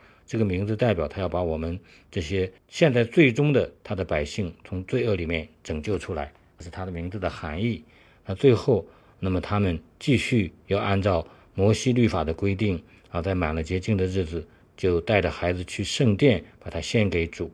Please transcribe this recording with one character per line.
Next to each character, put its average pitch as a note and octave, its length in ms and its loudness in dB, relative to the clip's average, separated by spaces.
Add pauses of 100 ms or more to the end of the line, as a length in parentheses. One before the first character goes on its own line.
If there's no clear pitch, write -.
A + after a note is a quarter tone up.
(260)
这 A2+ 120 -6
个 A2 60 2
名 G2 220 -2
字 A2 80 -2
代 G#2+ 200 2
表 D#2+ 120 -2
他 F#2+ 140 -8
要 F2+ 80 -2
把 F2 140 -2
我 D#2+ 160 -2
们 E2 200 -4 (320)
这 G2+ 100 -6
些 F#2 300 -2 (180)
现 D3+ 240 2
在 A#2 120 4
最 C3+ 280 4
终 D3 200 2
的 A#2 180 2 (140)
他 G#2+ 100 -8
的 F#2 100 -4
百 D#2 200 -2
姓 F2 280 -6 (120)
从 F#2 200 -8
罪 A#2+ 220 -2
恶 G#2 80 2
里 F2 120 -4
面 D#2+ 200 -4 (160)
拯 D#2 200 -8
救 G2 160 -2
出 F#2 160 -8
来， C#2+ 180 -8 (260)
这 - 60 -16
是 F#2 60 -16
他 F#2+ 160 -10
的 F#2+ 40 -8
名 E2+ 200 -8
字 G#2+ 80 -8
的 F2+ 100 -2
含 D#2+ 340 -8
义。 A#2 220 -4 (400)
那 G2 100 -6
最 C3 200 6
后， G2+ 320 2 (320)
那 G2 100 -4
么 F#2 120 0
他 G#2 200 -2
们 F2 180 0 (200)
继 - 180 2
续 G#2 340 0 (180)
要 G2 100 0
按 G2+ 240 0
照 F#2 240 2 (280)
摩 G#2 200 4
西 B2 180 0
律 A#2+ 160 4
法 F2 160 -2
的 D#2 80 -2
规 G2 220 -2
定， F#2+ 280 -2 (280)
啊， F2 100 -4
在 F#2 140 -2
满 D#2+ 200 0
了 D#2+ 80 -2
洁 F2+ 160 -2
净 G#2+ 180 0
的 F#2 100 0
日 F#2 180 0
子， D#2+ 220 -8 (300)
就 F2 240 2
带 G#2 200 2
着 F2 80 2
孩 F2 240 -2
子 F2+ 120 -6
去 - 180 -8
圣 G#2+ 340 2
殿， A#2 260 4 (180)
把 - 100 -14
他 E2 100 -6
献 G2+ 300 0
给 E2+ 160 0
主。 D#2+ 280 -8